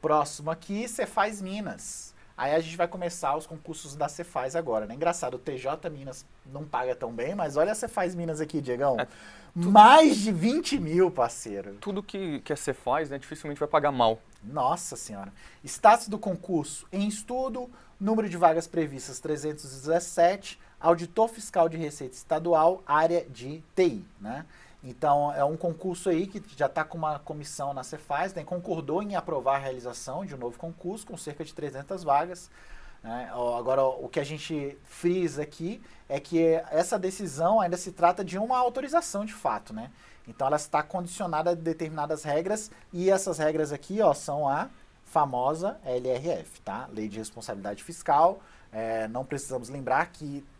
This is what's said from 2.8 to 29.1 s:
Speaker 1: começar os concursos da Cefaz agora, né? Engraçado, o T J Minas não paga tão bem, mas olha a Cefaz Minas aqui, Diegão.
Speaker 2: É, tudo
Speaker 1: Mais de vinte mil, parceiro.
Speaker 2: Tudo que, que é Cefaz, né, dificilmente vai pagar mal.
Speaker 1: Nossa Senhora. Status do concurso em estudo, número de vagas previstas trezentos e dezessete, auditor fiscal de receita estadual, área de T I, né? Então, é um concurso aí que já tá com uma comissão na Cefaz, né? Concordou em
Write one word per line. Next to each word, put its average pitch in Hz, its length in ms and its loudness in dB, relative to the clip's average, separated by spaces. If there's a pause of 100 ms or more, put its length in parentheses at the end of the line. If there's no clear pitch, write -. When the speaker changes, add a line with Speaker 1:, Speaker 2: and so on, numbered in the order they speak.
Speaker 1:
começar 170 480 -2
os 156 100 -8
concursos 156 480 -14
da 147 140 -2
Cefaz 147 480 -6
agora, 117 300 0
né? 113 80 -10
Engraçado, 151 400 -2
o 123 40 -8
T 135 200 -8
J 151 320 -6
Minas 135 360 -14 (200)
não 143 180 -12
paga 127 320 -2
tão 117 160 -8
bem, 127 220 -4
mas 151 240 -2
olha 185 140 4
a - 20 -2
Cefaz 202 400 -4
Minas 165 260 -4
aqui, 151 200 -2
Diegão. 127 380 0
Speaker 2:
É, 127 80 -2 (480)
tudo 175 160 0
Speaker 1:
Mais 240 460 12
de 214 160 0
vinte 240 460 0
mil, 170 320 4
parceiro. 101 640 -2
Speaker 2:
Tudo 202 280 -6
que, 185 380 -6
que - 120 -6
é 139 40 0
Cefaz, 139 540 -2
né, 139 80 -8
dificilmente 147 420 -10
vai 147 80 0
pagar 147 240 4
mal. 113 260 4 (240)
Speaker 1:
Nossa 135 540 -2
Senhora. 98 360 -10 (300)
Status 220 460 6
do 208 100 -6
concurso 175 720 -4
em 202 160 -2
estudo, 247 640 -6 (300)
número 214 280 0
de 175 100 -6
vagas 165 280 6
previstas 139 540 -4
trezentos 151 440 -4
e 143 40 -14
dezessete, 170 880 0 (220)
auditor 170 480 4
fiscal 202 400 0
de 160 80 -4
receita 147 380 -8
estadual, 165 720 2
área 165 400 4
de 135 360 -12 (120)
T 185 100 6
I, 113 200 0 (140)
né? 123 280 -10 (380)
Então, 143 480 2
é 143 120 2
um 156 120 0
concurso 175 520 -4
aí 175 180 2
que 196 160 -12 (140)
já 143 120 2
tá 156 140 -2
com 160 160 -6
uma 151 220 -4
comissão 147 520 -8
na 135 120 -8
Cefaz, 156 500 -4
né? 165 80 -8
Concordou 170 580 -4
em 202 140 -6